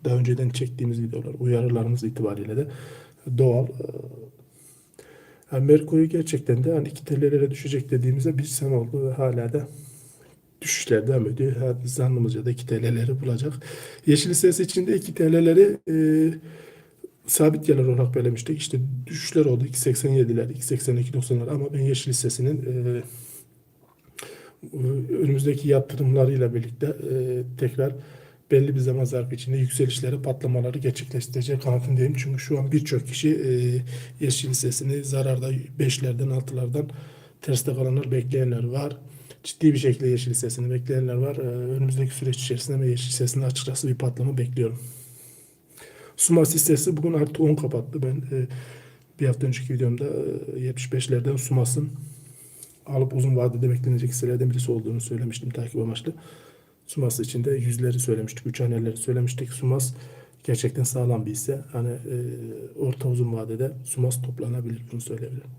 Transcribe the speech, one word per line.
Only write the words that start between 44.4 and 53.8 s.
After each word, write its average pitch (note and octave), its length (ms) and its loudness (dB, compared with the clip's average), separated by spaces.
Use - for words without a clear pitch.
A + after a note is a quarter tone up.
Sumas E3 380 4
hissesi D#3+ 420 2
bugün E3 160 0
artı D3 300 0
on D3+ 120 6
kapattı. C3+ 460 -4
Ben, C3 360 -4
e, B2+ 100 0
bir C#3 80 2
hafta B2+ 200 2
önceki C3 260 -2
videomda, B2 320 0
e, C3 40 -6
yetmiş B2+ 340 -4
beşlerden B2+ 420 0
Sumas'ın C3 540 2
alıp C3 300 0
uzun C3 200 4
vadede B2 340 2
beklenecek B2 400 2